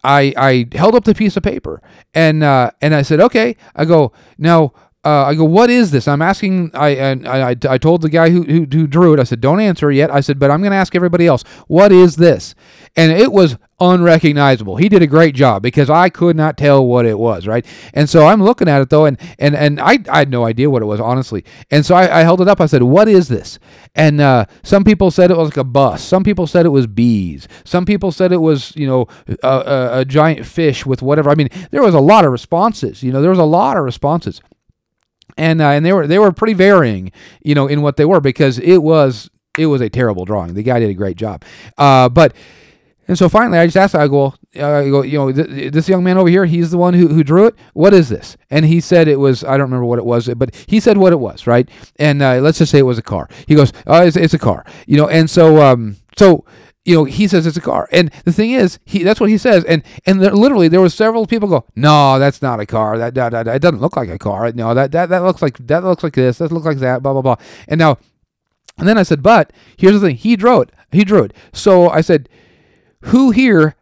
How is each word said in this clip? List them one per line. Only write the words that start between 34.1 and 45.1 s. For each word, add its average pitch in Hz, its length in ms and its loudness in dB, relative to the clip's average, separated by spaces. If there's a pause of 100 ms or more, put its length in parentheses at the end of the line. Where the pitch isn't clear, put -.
And, 160 260 -2
uh, 147 80 2
and 147 160 0
they 185 80 2
were, 165 140 0
they 175 120 0
were 208 120 4
pretty 220 220 -4
varying, 151 580 2 (320)
you 147 120 0
know, 139 120 0
in 147 140 -2
what 143 160 -2
they 147 80 2
were 170 160 2
because 135 380 -2
it 175 180 4
was, 151 520 0 (280)
it 156 80 -2
was 143 160 -2
a 110 80 -4
terrible 107 360 -4
drawing. 90 280 -6
The 104 100 -10
guy 123 160 -2
did 110 120 0
a - 20 -6
great 92 240 -8
job. 101 260 -10 (340)
Uh, 135 300 4
but, 139 280 2 (720)
and 185 120 -4
so 180 100 2
finally, 214 320 0
I 170 80 4
just 170 80 -4
asked, 190 200 0
I 147 120 0
go, 139 260 -2 (220)
uh, 143 100 -8
I 147 240 -2
go, 139 120 2
you 135 160 -6